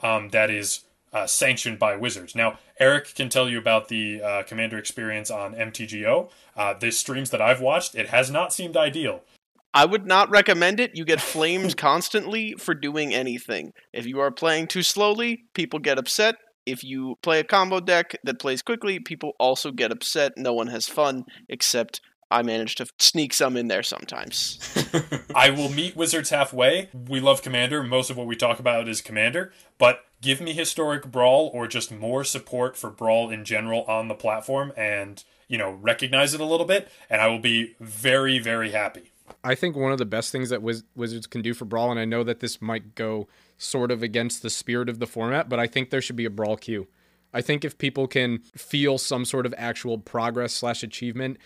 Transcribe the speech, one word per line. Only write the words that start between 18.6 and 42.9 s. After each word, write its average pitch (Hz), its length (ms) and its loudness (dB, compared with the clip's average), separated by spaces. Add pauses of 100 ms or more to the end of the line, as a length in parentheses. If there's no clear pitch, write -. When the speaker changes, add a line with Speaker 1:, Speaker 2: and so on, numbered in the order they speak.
Speaker 2:
quickly, 208 380 -2
people 147 400 -8
also 131 320 2
get 120 200 0
upset. 135 460 0
No 127 160 0
one 117 140 0
has 117 200 -4
fun, 135 380 0 (240)
except 120 500 -2 (320)
I 117 100 4
manage 113 340 -2
to 120 120 -8 (120)
sneak 147 340 2
some 131 220 2
in 120 120 -2
there 98 160 0
sometimes. - 720 -6 (640)
Speaker 3:
<laughs> - 140 -4
Speaker 1:
I 135 160 8
will 143 180 -2
meet 160 260 -4
Wizards 156 360 -2
halfway. 143 580 2 (180)
We 131 120 -2
love 131 240 4
Commander. 127 400 0
Most 127 260 0
of 127 80 -8
what 123 100 -6
we 117 80 -4
talk 117 240 2
about 120 280 0
is 110 140 -4
Commander. 120 520 0 (240)
But 123 280 6 (160)
give 135 200 0
me 165 120 -6
Historic 151 520 -2
Brawl 131 480 6
or 120 140 -4
just 117 240 -4
more 113 320 -2
support 127 540 -2
for 117 120 -8
Brawl 113 400 2
in 107 160 -8
general 113 380 -2
on 110 240 -2
the 110 80 -6
platform 135 600 -2
and, 101 480 -4 (240)
you 120 100 -4
know, 98 160 -2
recognize 127 600 2
it 151 80 -4
a 156 40 -2
little 165 200 2
bit, 190 240 0 (220)
and 110 100 2
I 110 60 6
will 113 120 2
be 113 400 0
very, 127 600 2
very 113 320 -2
happy. 104 400 -4 (320)
Speaker 4:
I 127 100 2
think 165 220 -2
one 135 160 0
of 135 80 -2
the 123 60 0
best 107 260 -4
things 127 180 -4
that 113 140 -4
Wiz-, 113 200 -4 (120)
Wizards 117 320 -8
can 117 160 -8
do 117 100 -2
for 117 120 -10
Brawl, 117 260 0
and 117 80 -2
I 113 60 -2
know 117 180 0
that 117 160 -2
this - 200 -8
might 110 360 -8